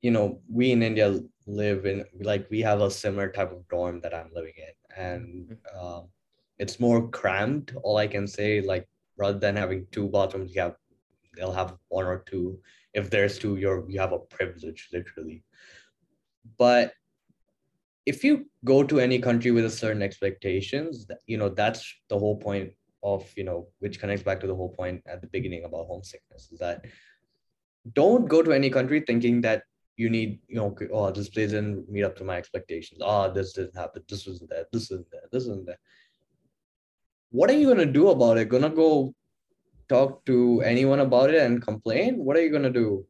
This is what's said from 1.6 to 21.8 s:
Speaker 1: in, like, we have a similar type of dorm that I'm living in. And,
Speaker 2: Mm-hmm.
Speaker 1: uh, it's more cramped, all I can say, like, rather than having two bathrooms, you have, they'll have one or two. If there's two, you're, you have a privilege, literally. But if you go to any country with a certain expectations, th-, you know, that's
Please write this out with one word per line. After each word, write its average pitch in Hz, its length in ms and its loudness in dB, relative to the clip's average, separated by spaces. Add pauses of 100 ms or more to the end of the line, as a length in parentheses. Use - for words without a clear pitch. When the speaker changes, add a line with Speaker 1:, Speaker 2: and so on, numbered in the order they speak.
Speaker 1:
in, 98 180 -4 (160)
like, 98 300 -2
we 107 100 -2
have 104 220 2
a 98 80 2
similar 98 420 -4
type 95 240 -4
of 90 120 -20
dorm 87 340 -4
that 85 160 -10
I'm 82 200 -14
living 80 140 -12 (160)
in. 82 60 -20 (320)
And, 87 180 -10 (240)
Speaker 2:
Mm-hmm. 113 320 -18
Speaker 1:
uh, 87 220 -14 (600)
it's 101 240 -10
more 117 220 2 (100)
cramped, 110 640 -2
all 104 140 0
I 107 180 2
can 101 120 -4 (120)
say, 104 120 -2 (220)
like, 90 140 -4 (360)
rather 101 220 0
than 101 120 2
having 95 380 -4
two 104 120 -4 (100)
bathrooms, 95 380 -2
you 95 60 -2
have, 87 160 -4 (580)
they'll 90 280 -6
have 90 80 -6 (180)
one 92 240 -4
or 90 60 -4 (120)
two. 92 300 -6 (400)
If 101 100 -8
there's 101 320 0
two, 101 140 -2
you're, 95 240 -2 (120)
you 98 120 -6
have 92 80 -2
a 87 80 -4 (160)
privilege, 82 560 -10
literally. 82 500 -12 (1160)
But 123 340 4 (1120)
if 139 160 -4
you 294 120 4 (380)
go 139 120 8
to 143 160 2
any 123 180 2
country 120 380 2
with 117 80 4
a 110 60 0 (120)
certain 107 200 -2
expectations, 98 1040 -4
th-, - 180 -14
you 113 140 -6
know, 104 80 0
that's 104 340 -2 (280)